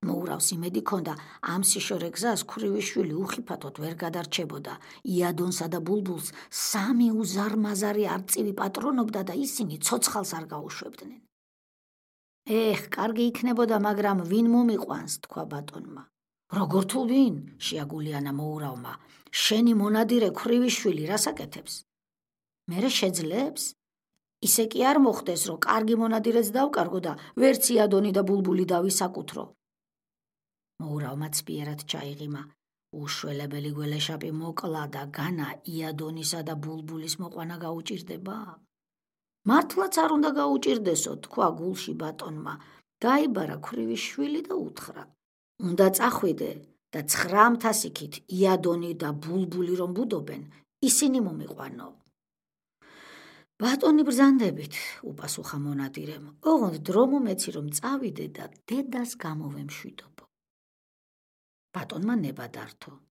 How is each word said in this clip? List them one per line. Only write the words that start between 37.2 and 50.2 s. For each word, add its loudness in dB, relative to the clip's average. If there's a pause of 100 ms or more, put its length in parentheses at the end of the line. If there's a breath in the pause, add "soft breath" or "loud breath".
გაუჭირდება? -8 (1120)
მართლაც 4
არ 4
უნდა 4
გაუჭირდესო, 2 (120)
თქვა 2 (100)
გულში -6
ბატონმა. -8 (480 loud breath)
დაიბარა 2
ქვრივი -6
შვილი -4
და -8
უთხრა: -8 (580)
"უნდა 6
წახვიდე 0 (420)
და -6
ცხრამთას 4
იქით -10 (120)
იადონი 2
და -4
ბულბული -2
რომ -2
ბუდობენ, -4 (400 soft breath)